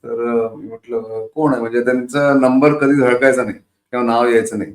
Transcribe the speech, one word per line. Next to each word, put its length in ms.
तर, 60
अ, 440
मी 140
म्हटलं, 580
"कोण 260
आहे?" 80
म्हणजे 200
त्यांचा 540
नंबर 380
कधी 220
झळकायचा 480
नाही 120
किंवा 140
नाव 240
यायचं 300
नाही. 160